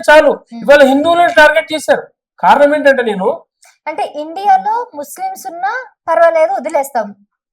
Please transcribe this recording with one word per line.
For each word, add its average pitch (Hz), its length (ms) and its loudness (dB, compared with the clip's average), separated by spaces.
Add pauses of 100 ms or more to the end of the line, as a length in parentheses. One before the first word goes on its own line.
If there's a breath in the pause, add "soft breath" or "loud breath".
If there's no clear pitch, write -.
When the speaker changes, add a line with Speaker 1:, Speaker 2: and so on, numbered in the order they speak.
(100)
Speaker 1:
చాలు, 302 200 4
Speaker 2:
Hmm. - 320 -10
Speaker 1:
ఇవాళ 277 200 4
హిందువులను 320 540 2
టార్గెట్ 311 360 2
చేశారు. 294 300 -2 (360)
కారణం 240 360 4
ఏంటంటే, 269 280 2
నేను 214 420 -4 (420 soft breath)
Speaker 2:
అంటే 320 300 -8
ఇండియాలో 392 760 -2
ముస్లిమ్స్ 370 520 -12
ఉన్నా 392 400 -8 (220)
పర్వాలేదు, 330 440 2
వదిలేస్తాం, 269 600 -6 (400)